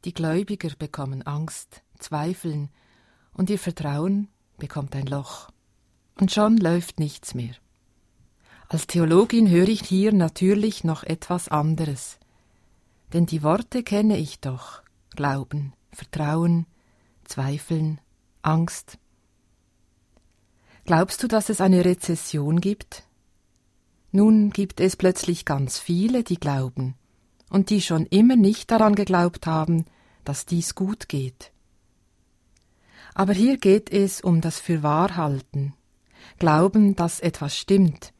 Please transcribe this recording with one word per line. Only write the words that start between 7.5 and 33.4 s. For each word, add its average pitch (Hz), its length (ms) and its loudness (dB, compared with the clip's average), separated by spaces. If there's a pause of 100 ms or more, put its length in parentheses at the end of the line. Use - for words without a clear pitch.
Als 160 200 -6
Theologin 196 600 4
höre 180 200 6
ich 220 140 -2
hier 196 300 0
natürlich 202 680 0
noch 165 220 -4
etwas 170 420 -6
anderes. 151 720 -4 (920)
Denn 170 120 2
die 160 200 -4
Worte 233 400 -2
kenne 208 340 0
ich - 220 -8
doch. - 420 -12 (280)
Glauben, 139 600 -4 (200)
Vertrauen, 165 720 -2 (560)
Zweifeln, 147 760 -6 (420)
Angst. - 560 -6 (1900)
Glaubst 175 380 0
du, 254 60 -2
dass 220 200 0
es 214 120 -2
eine 185 240 6
Rezession 170 760 -2
gibt? - 440 -6 (1080)
Nun 208 400 4
gibt 202 300 -4
es 185 160 2
plötzlich 180 480 0
ganz 139 340 -2
viele, 226 460 0
die 170 160 -4
glauben 131 540 -4 (560)
und 190 180 2
die 208 140 2
schon 160 240 -2
immer 233 300 6
nicht 214 340 4
daran 220 240 4
geglaubt 180 520 0
haben, 160 380 0 (400)
dass - 220 -8
dies 170 280 -4
gut 190 340 -6
geht. 131 440 -8 (1600)
Aber 196 200 2
hier 247 240 4